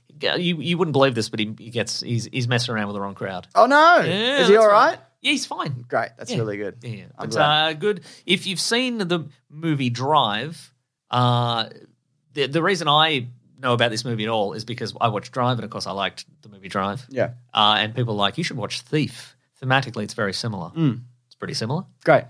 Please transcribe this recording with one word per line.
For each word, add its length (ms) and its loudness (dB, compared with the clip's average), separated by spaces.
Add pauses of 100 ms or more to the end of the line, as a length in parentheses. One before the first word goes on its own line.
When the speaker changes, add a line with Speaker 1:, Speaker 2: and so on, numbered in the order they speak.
(200)
Speaker 1:
you, 400 -2
you 200 -2
wouldn't 140 -2
believe 200 4
this, 160 -2
but 100 -8
he, 200 -4
he 100 -18
gets, 320 -6
he's, 240 -4
he's 220 -6
messing 260 -2
around 140 -4
with 80 -8
the 60 -6
wrong 120 -8
crowd. 400 -10
Speaker 2:
Oh, 140 8
no. 360 8
Speaker 1:
Yeah, 360 0
Speaker 2:
Is 80 4
he 80 8
Speaker 1:
that's 100 8
Speaker 2:
all 60 8
Speaker 1:
right. 220 8
Speaker 2:
right? 60 -12 (220)
Speaker 1:
Yeah, 100 0
he's 140 -2
fine. 420 -8
Speaker 2:
Great. 300 -2
That's 140 -12
Speaker 1:
Yeah. 80 -2
Speaker 2:
really 180 -4
good. 240 -8
Speaker 1:
Yeah, 80 -12
yeah. 140 -12 (140)
Speaker 2:
I'm 120 -10
Speaker 1:
But, 20 -8
Speaker 2:
glad. 380 0
Speaker 1:
uh, 40 -6
good. 280 -4 (240)
If 220 0
you've 120 -6
seen 380 -2
the 280 -2 (240)
movie 420 -2
Drive, 840 0 (380)
uh, 580 2 (640)
the, 140 -2
the 160 0
reason 240 0
I 400 2 (320)
know 140 0
about 180 2
this 140 -6
movie 180 -4
at 60 -4
all 240 -2
is 120 -12
because 340 -10
I 100 2
watched 220 -6
Drive, 260 0
and 80 -4
of 40 -12
course 180 -8
I 40 -8
liked 340 -6 (160)
the 80 -20
movie 200 -18
Drive. 400 -2
Speaker 2:
Yeah. 220 -2 (220)
Speaker 1:
Uh, 260 6
and 140 -2
people 220 -2
are 20 -2
like, 200 0
"You 60 -4
should 140 -6
watch 240 -8
Thief. 540 -6 (260)
Thematically, 420 -2
it's 100 -10
very 200 -2
similar." 360 -6
Speaker 2:
Mm. 320 0 (260)
Speaker 1:
It's 80 -20
pretty 180 -10
similar. 300 -4 (220)
Speaker 2:
Great. 240 6